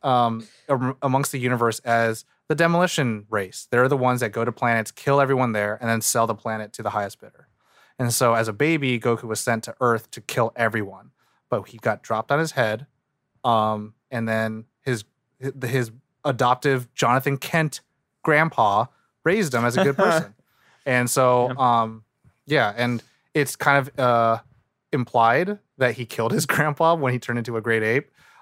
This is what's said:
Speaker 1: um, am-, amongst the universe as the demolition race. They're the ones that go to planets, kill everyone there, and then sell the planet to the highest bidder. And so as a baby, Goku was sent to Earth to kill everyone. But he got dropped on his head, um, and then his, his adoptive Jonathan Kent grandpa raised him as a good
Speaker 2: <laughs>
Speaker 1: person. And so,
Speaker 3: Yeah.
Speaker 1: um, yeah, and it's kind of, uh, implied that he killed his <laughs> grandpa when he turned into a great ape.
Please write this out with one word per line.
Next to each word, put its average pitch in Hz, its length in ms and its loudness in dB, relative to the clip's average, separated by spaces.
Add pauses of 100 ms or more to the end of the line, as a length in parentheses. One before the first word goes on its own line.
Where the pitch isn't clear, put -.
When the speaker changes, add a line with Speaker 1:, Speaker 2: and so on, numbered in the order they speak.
Speaker 1:
um, 120 460 0 (200)
am-, 131 360 -2
amongst 135 280 0
the 143 80 -8
universe 120 420 0
as 117 440 0 (220)
the 156 80 -2
demolition 160 760 0
race. 98 400 -6
They're 123 180 4
the 139 80 0
ones 123 260 0
that 110 100 -2
go 117 120 -4
to 117 80 -2
planets, 117 380 -2
kill 139 320 0
everyone 131 300 2
there, 104 280 -2
and 117 80 -6
then 113 140 0
sell 117 240 0
the 113 80 -2
planet 107 400 -8
to - 80 -12
the 107 80 -6
highest 101 320 -6
bidder. - 280 -20 (500)
And 120 120 -2
so 117 220 2
as 113 140 2
a 107 60 -4
baby, 139 460 0
Goku 117 260 -2
was 110 140 -6
sent 113 260 -2
to - 140 -14
Earth 117 300 0
to - 120 -18
kill 117 340 -2
everyone. 107 560 -4 (400)
But 101 160 -4
he 117 100 -20
got 107 240 -4
dropped 110 300 -6
on 147 80 2
his 160 140 -4
head, 110 340 -2 (560)
um, 107 500 0 (160)
and 117 180 -6
then 110 380 -4 (160)
his, 120 220 -4 (600)
his 120 280 -2 (340)
adoptive 127 680 0
Jonathan 131 420 0
Kent 160 420 -2 (440)
grandpa 120 640 2 (380)
raised 170 300 0
him 120 100 0
as 120 140 0
a 190 80 4
good 143 120 2
Speaker 2:
<laughs> - 0 -
Speaker 1:
person. 175 360 2 (520)
And 123 240 0
so, 123 380 4 (100)
Speaker 3:
Yeah. 120 240 4
Speaker 1:
um, 110 220 -6 (420)
yeah, 123 300 0
and 120 260 -2 (320)
it's 143 220 0
kind 139 220 2 (100)
of, - 120 -10
uh, 117 400 2 (520)
implied 131 680 2 (180)
that 123 180 2
he 120 100 -10
killed 113 260 -2
his 214 140 0
<laughs> - 80 -2
grandpa 160 420 2
when 135 180 0
he 123 60 -2
turned 120 180 -6
into 117 200 -6
a 110 40 -4
great 113 220 0
ape. 117 260 0 (320)